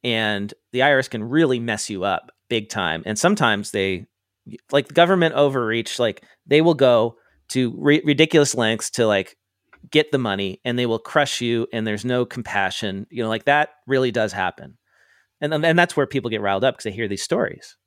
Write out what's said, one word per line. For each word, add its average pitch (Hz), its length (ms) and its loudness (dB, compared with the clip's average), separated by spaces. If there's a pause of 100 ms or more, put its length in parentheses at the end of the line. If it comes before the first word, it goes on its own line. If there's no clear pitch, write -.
and 107 480 -2 (200)
the 127 100 0
I 143 100 4
R 135 60 4
S 131 100 -2
can 110 160 -8
really 131 340 0
mess 117 320 -4
you 95 140 -6
up 92 260 -4 (180)
big 110 200 -4
time. 82 380 -4
And 107 120 -4
sometimes 120 540 0
they, 95 340 -4 (640)
like, 139 240 0
government 170 400 4
overreach, 120 640 0
like, 113 240 -2 (240)
they 147 140 4
will 165 140 4
go 120 420 4 (320)
to 123 280 -2
ri-, 147 280 4
ridiculous 151 500 4
lengths 110 360 0
to, 113 160 0
like, 98 300 0 (540)
get 151 220 2
the 139 60 0
money, 98 460 -4
and 123 140 -2
they 123 80 0
will 113 140 0
crush - 400 -2
you, 117 320 -2
and 110 140 -4
there's 107 180 -4
no 123 200 0
compassion. 101 840 -6
You 120 140 -6
know, 110 40 -4
like, 110 180 -4
that 147 240 2 (160)
really 127 260 0
does 107 200 -2
happen. 92 440 -6 (640)
And, 147 140 -4
and, 156 120 0
and 165 120 4
that's 175 180 2
where 139 100 2
people 120 240 -4
get 110 120 -2
riled 98 200 0
up, 131 140 2
'cause - 80 -20
they 104 80 -6
hear 110 160 -4
these 98 140 -6
stories - 540 -4 (100)